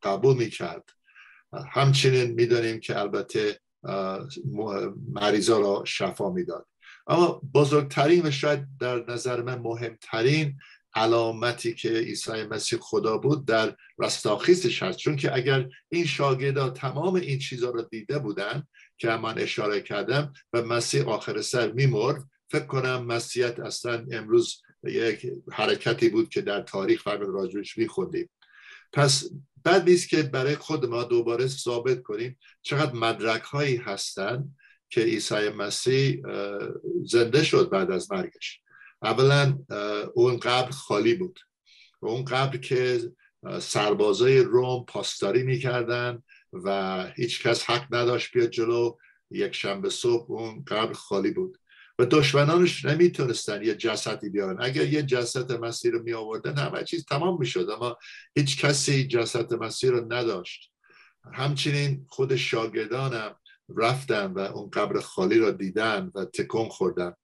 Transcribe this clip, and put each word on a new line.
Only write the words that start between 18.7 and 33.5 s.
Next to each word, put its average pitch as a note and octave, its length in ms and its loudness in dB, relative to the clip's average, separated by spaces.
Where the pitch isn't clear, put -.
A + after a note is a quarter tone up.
که A#2 100 -2
من A2+ 300 -2
اشاره G#2 420 0
کردم A2 520 -2
و A#2+ 100 0
مسیح A#2+ 460 0
آخر G#2+ 320 -4
سر A2+ 320 -2
می‌مرد، C3 500 2
فکر D3 160 -2
کنم B2+ 400 -2
مسیحیت B2 540 -2
اصلاً A#2 500 -6
امروز A2 520 2
یک A2 420 -2
حرکتی A2+ 560 2
بود A2 200 2
که - 120 -4
در G2+ 200 -2
تاریخ G2+ 420 0
فقط G2+ 180 -4
راجبش F#2+ 580 -6
می‌خوندیم. - 520 -4
پس C#3+ 320 2
بد F3 240 6
نیست F3 200 6
که D#3+ 140 4
برای C3+ 340 0
خود C#3+ 300 -4
ما A#2+ 180 -2
دوباره A#2 420 2
ثابت B2 560 -2
کنیم A#2 360 -8
چقدر C#3+ 300 0
مدرک‌هایی A2+ 840 -2